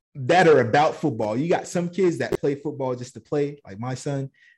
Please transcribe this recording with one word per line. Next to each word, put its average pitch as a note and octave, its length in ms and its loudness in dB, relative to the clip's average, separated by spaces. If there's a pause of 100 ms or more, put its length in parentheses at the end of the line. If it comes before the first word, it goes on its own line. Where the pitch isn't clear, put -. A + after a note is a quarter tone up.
(140)
that E3 320 4
are D3 140 8
about A#2+ 340 2
football, A2 420 -2
you D3+ 120 -2
got - 180 -2
some F3 220 -4
kids F3 300 0
that A#2+ 200 -4
play C#3+ 160 -2
football C3 400 -6
just B2 200 -12
to A2 60 -16
play, D3 440 -4
like G2 140 -16
my B2 160 -6
son. C#3 360 -6 (260)